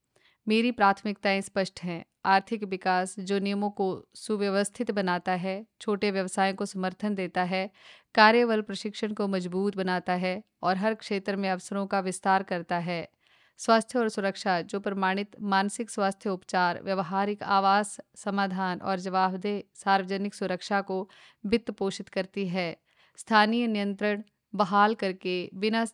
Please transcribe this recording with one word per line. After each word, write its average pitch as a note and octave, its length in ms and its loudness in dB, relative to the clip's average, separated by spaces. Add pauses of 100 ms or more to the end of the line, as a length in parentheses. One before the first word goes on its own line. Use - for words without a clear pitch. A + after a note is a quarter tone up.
(460)
मेरी A3+ 240 4
प्राथमिकताएं G3+ 680 2
स्पष्ट - 420 -4
हैं। F3 220 -6 (200)
आर्थिक G3 400 4
विकास F#3 560 -2
जो G3 180 -2
नियमों G3+ 320 -2
को F#3+ 440 -4
सुव्यवस्थित G3+ 760 -2
बनाता F#3 440 0
है, F#3+ 320 -4 (140)
छोटे G#3 300 0
व्यवसायों F#3+ 440 0
को G3+ 120 -4
समर्थन F#3 480 -4
देता F3+ 300 -2
है, F#3+ 260 -2 (440)
कार्यबल A3+ 460 6
प्रशिक्षण G#3 520 -6
को G3+ 160 -2
मजबूत F#3+ 480 -2
बनाता F3+ 380 0
है F#3 280 -2 (200)
और F3+ 140 2
हर G#3+ 180 0
क्षेत्र G3+ 420 -4
में G3 140 -2
अवसरों G3 360 -4
का G3 140 0
विस्तार F#3+ 420 2
करता F3 360 -4
है। E3+ 300 -4 (520)
स्वास्थ्य A3+ 380 2
और A3+ 100 2
सुरक्षा F#3+ 540 -2
जो G3 180 -6
प्रमाणित G3 640 -2
मानसिक G3+ 480 0
स्वास्थ्य G3 400 -2
उपचार, F3+ 520 -2
व्यवहारिक G3 600 -2
आवास G3 580 2 (160)
समाधान F#3+ 640 -2
और F#3+ 200 -2
जवाबदेह F#3+ 600 -2 (120)
सार्वजनिक G3 600 0
सुरक्षा F#3+ 460 -2
को F#3+ 280 -6 (360)
वित्त A3+ 260 0
पोषित G3 380 -4
करती F#3+ 400 -4
है। F3 280 -2 (400)
स्थानीय A3+ 500 4
नियंत्रण G#3 560 -2 (320)
बहाल G3+ 400 4
करके, F#3 600 -4
बिना A3 400 0